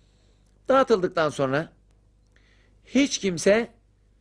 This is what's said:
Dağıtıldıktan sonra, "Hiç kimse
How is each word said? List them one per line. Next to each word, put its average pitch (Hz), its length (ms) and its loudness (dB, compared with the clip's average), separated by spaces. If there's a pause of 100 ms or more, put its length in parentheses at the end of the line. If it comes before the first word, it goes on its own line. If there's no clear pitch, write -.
(680)
Dağıtıldıktan 196 640 0
sonra, 139 420 -4 (1120)
"Hiç 269 320 0
kimse 196 500 0 (540)